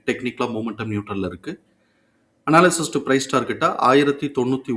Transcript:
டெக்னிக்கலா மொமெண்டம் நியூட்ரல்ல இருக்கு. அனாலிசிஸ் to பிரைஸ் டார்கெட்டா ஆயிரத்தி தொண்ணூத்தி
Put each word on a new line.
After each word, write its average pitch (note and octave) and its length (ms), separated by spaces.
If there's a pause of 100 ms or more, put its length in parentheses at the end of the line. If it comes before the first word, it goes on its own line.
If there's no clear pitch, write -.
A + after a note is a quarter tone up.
டெக்னிக்கலா A#2+ 440
மொமெண்டம் A2 400
நியூட்ரல்ல G2+ 360
இருக்கு. F2+ 340 (880)
அனாலிசிஸ் E3+ 420
to C#3+ 100
பிரைஸ் C3+ 340
டார்கெட்டா A#2 280
ஆயிரத்தி C#3+ 640
தொண்ணூத்தி C3 480